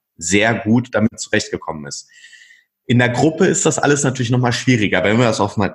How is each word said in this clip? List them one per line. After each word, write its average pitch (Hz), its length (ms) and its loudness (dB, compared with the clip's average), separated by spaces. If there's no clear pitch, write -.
sehr 101 400 0
gut 120 380 0
damit 107 260 -2
zurechtgekommen 80 680 -6
ist. - 220 -14
In 120 120 4
der 123 100 4
Gruppe 156 380 2
ist - 180 0
das 160 140 0
alles 143 240 0
natürlich 127 260 -2
noch 123 100 2
mal 120 120 2
schwieriger. 101 520 0
Wenn 104 140 2
wir 123 80 2
das 110 140 0
auf, 104 200 -2